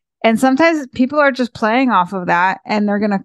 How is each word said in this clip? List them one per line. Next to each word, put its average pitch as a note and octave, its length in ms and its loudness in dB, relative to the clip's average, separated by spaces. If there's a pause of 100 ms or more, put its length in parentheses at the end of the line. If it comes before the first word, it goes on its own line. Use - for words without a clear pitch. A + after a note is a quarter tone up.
(240)
And A3+ 160 2
sometimes D4 480 2
people C4 320 -2
are C#4 120 4
just B3+ 220 -6
playing A#3 360 0
off F#3 240 0
of F3+ 140 -6
that, F3 380 0
and G#3 220 -2
they're G3+ 120 0
gonna G3+ 260 -2